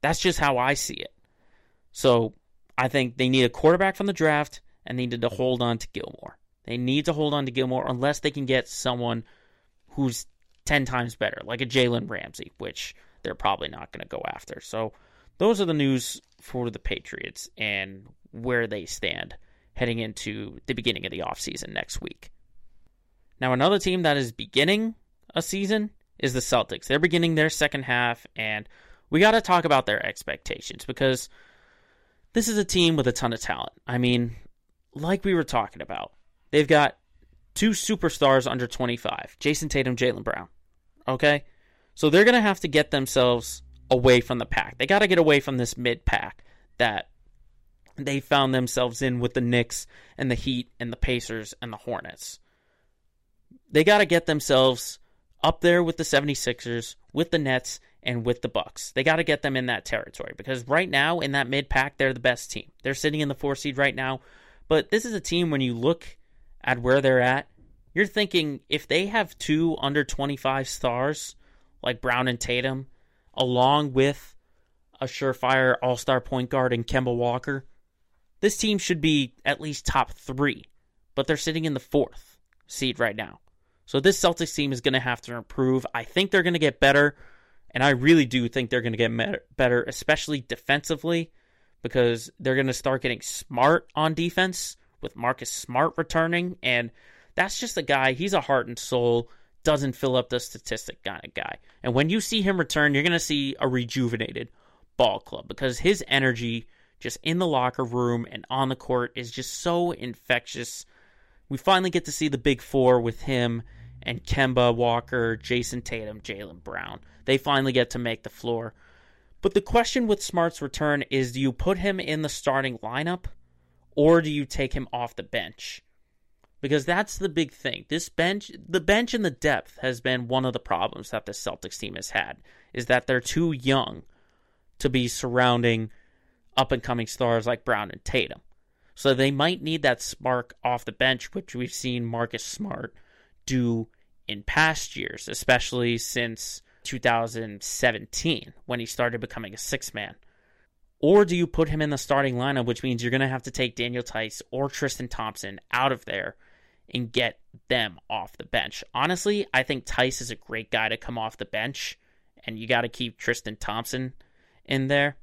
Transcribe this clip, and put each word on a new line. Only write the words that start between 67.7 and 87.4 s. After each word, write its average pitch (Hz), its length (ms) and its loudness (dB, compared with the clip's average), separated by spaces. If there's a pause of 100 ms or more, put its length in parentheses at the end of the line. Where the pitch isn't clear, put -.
you're 196 140 2
thinking 170 540 0 (100)
if 147 180 -4
they 180 180 2
have 208 320 -2
two 160 400 0
under 143 240 0
twenty-five 135 640 -2
stars 131 720 -4 (460)
like 120 180 -4
Brown 127 280 0
and 120 100 -2
Tatum, 131 480 -2 (480)
along 131 580 4
with 135 440 0 (640)
a 135 60 -4
surefire 131 760 2
all-star 127 380 0
point 127 280 -4
guard 127 240 0
in 117 120 -2
Kemba 127 300 0
Walker, 123 520 -2 (720)
this 202 160 2
team 214 220 0
should 170 220 -2
be 147 340 2 (100)
at 139 160 0
least 151 240 -8
top - 280 0
three, 139 520 -2 (520)
but 135 100 0
they're 156 100 2
sitting 160 280 -4
in 156 100 0
the 131 60 -4
fourth - 580 -2 (300)
seed 127 320 -4
right 110 160 0
now. 107 240 -10 (440)
So - 140 -2
this 190 220 4
Celtics 170 340 0
team 143 180 -2
is 123 80 -4
gonna 131 200 2
have 123 220 -4
to 120 120 -12
improve. 127 580 0
I 117 120 -6
think 185 260 0
they're 185 140 4
gonna 170 160 0
get 147 180 0
better, 143 380 6 (560)